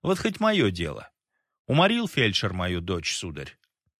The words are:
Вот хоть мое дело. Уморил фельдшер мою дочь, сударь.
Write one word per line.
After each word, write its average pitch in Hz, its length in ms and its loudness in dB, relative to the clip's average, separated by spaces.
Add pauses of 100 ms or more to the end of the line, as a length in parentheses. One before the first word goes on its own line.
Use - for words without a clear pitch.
Вот 180 180 0
хоть 220 200 -4
мое 202 320 4
дело. 82 400 -8 (560)
Уморил 202 400 4
фельдшер 107 460 0
мою 90 280 -2
дочь, 87 320 -4
сударь. - 440 -10 (420)